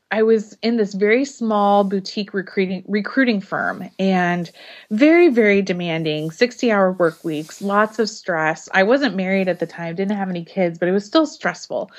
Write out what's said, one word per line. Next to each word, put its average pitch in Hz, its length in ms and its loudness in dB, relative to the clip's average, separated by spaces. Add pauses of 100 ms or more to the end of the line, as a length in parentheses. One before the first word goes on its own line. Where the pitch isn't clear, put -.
(120)
I 214 120 0
was 220 380 2
in 233 160 0
this 202 160 -2
very 208 320 2
small 202 580 2
boutique 196 500 -6
recruiting, 190 540 -4
recruiting 208 540 0
firm - 560 -6
and 180 520 0 (420)
very, 311 380 6
very 208 340 4
demanding, 165 680 -4
sixty-hour 214 640 0
work 170 300 -2
weeks, 156 380 -8
lots 208 360 0
of 220 120 0
stress. 160 640 -4
I 190 100 4
wasn't 240 320 2
married 190 320 -2
at 170 120 -4
the 170 60 -2
time, 165 300 -10
didn't 196 200 -4
have 196 140 -6
any 175 160 -6
kids, 175 320 -2
but 175 100 -2
it 180 60 2
was 202 120 0
still 320 200 2
stressful. - 720 -8